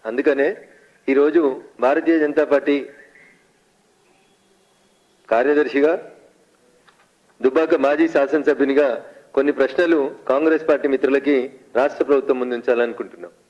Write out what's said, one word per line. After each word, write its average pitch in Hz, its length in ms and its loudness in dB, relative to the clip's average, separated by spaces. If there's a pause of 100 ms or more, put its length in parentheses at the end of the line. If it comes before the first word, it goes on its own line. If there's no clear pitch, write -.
అందుకనే 139 520 -2 (520)
ఈరోజు 143 540 0 (160)
భారతీయ 160 400 0
జనతా 147 240 0
పార్టీ 139 420 0 (2500)
కార్యదర్శిగా, 143 840 0 (1300)
దుబ్బాక 160 340 2
మాజీ 147 320 2
శాసనసభ్యునిగా 139 1000 0 (280)
కొన్ని 143 180 2
ప్రశ్నలు 151 640 0 (140)
కాంగ్రెస్ 156 380 0
పార్టీ 147 200 0
మిత్రులకి 135 680 0 (220)
రాష్ట్ర 139 280 -2
ప్రభుత్వం 135 360 0
ముందు 123 160 -4
ఉంచాలనుకుంటున్నాం. 117 760 -4 (180)